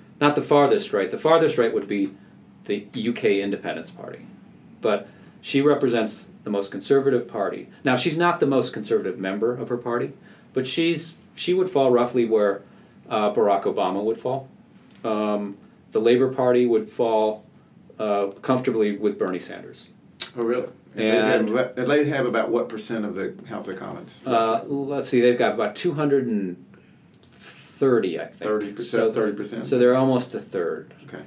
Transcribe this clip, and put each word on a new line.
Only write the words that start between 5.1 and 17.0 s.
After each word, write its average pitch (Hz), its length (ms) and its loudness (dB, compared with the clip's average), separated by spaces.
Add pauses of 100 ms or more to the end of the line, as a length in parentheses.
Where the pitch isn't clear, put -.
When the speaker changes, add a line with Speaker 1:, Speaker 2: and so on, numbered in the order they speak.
Speaker 1:
she - 200 0
represents 123 680 2 (140)
the 110 60 -8
most 101 220 -4
conservative 131 560 2
party. - 420 -6 (140)
Now, 127 120 2
she's 156 220 -2
not 170 220 2
the 151 80 2
most 135 260 0
conservative 104 460 -2
member 104 360 -2
of 113 140 -8
her 120 80 -2
party, 123 360 -4 (400)
but 127 120 -2
she's, 165 500 -2 (200)
she - 180 -2
would 185 160 0
fall 135 220 2
roughly 120 340 4
where, 104 360 2 (480)
uh, 104 240 0
Barack 101 300 2
Obama 95 400 -2
would 110 160 -2
fall. 131 280 -6 (560)
Um, 104 540 -2 (340)
the 110 80 0
Labour 123 320 4
Party 123 340 4
would 110 240 2
fall, 110 540 0 (560)